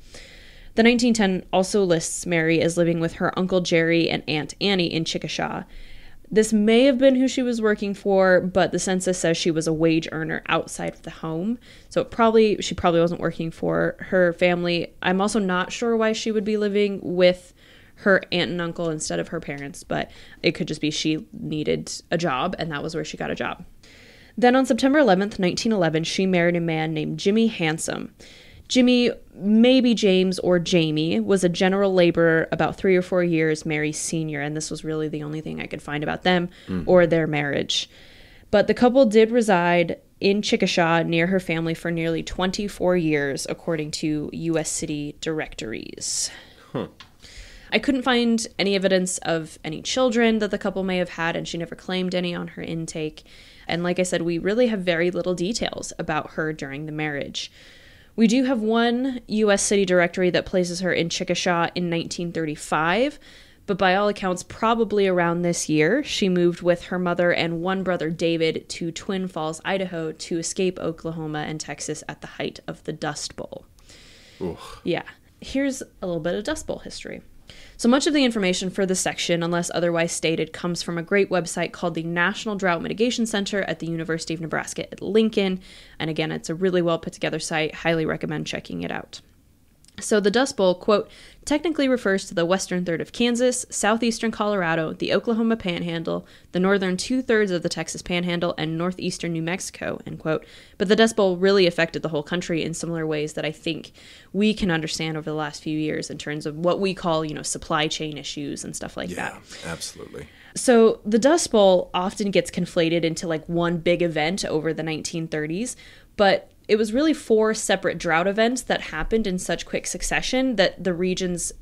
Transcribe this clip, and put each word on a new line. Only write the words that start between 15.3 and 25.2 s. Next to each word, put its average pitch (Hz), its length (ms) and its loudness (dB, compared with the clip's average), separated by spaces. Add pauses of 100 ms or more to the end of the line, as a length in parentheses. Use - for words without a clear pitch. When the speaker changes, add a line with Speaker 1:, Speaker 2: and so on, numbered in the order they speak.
Speaker 1:
not 180 320 0
sure 233 240 0
why 220 160 2
she 220 180 -4
would 214 140 0
be 214 120 0
living 208 460 0
with 180 500 4 (440)
her 190 340 4
aunt 170 220 0
and 175 80 -4
uncle 170 300 -4
instead 160 280 -4
of 170 100 -4
her 170 120 -8
parents, 143 420 -10
but - 280 -4 (320)
it 170 100 2
could 165 160 -6
just 151 120 -6
be 151 100 -2
she 156 420 -2
needed 156 600 -4 (200)
a 175 40 2
job 165 420 -2
and 160 120 -6
that 143 120 -6
was 160 120 -8
where 151 100 -6
she - 120 -12
got 151 140 -6
a - 40 -6
job. - 300 -8 (720)
Then 240 180 6
on 269 80 4
September 269 360 4
eleventh, 202 380 4